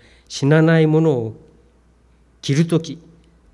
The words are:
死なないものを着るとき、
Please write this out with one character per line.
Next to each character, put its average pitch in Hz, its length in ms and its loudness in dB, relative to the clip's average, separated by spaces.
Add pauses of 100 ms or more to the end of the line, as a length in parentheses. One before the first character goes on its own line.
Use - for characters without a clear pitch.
(280)
死 - 200 -6
な 156 160 4
な 165 160 2
い 156 80 2
も 156 120 2
の 160 120 2
を 113 240 -6 (1040)
着 139 140 -4
る 165 100 2
と 165 140 -2
き、 - 180 -10 (560)